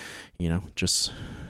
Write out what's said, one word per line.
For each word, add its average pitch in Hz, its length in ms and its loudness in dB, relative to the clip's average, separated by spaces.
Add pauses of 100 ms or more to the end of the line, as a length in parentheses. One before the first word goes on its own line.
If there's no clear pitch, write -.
(380)
you 85 100 4
know, 85 160 4 (120)
just - 360 2 (380)